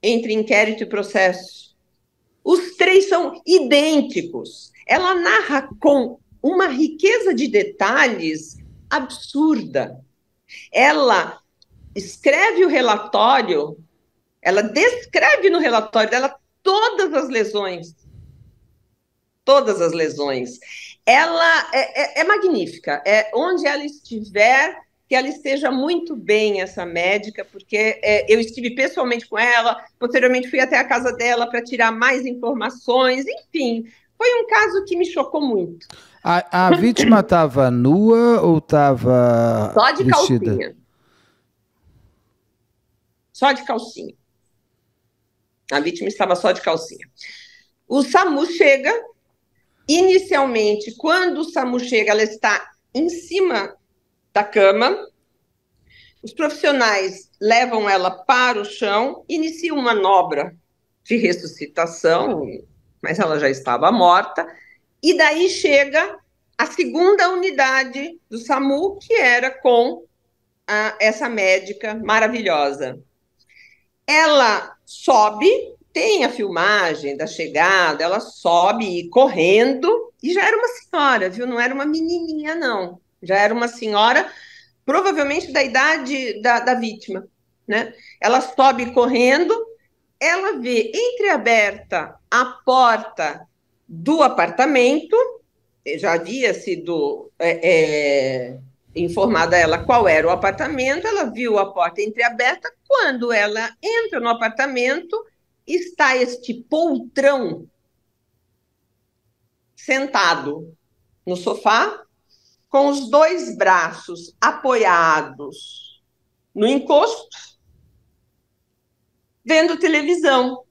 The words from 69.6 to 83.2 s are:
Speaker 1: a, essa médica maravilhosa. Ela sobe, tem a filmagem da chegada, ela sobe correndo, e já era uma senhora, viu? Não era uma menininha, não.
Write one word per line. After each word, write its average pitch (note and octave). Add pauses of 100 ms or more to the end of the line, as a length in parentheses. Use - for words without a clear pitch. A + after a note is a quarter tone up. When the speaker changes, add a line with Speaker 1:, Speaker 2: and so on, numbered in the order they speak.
Speaker 1:
a, G#3+
essa A3
médica G3
maravilhosa. F#3+ (1080)
Ela C#4+ (100)
sobe, G#3+ (440)
tem F4
a C#4+
filmagem F3
da D#3
chegada, D#3+
ela F#3
sobe F3+
correndo, C4 (100)
e D4+
já F#4+
era A4
uma A#4
senhora, C#4
viu? A3
Não A#3+
era B3
uma C#4
menininha, D#4+
não. G#3+ (220)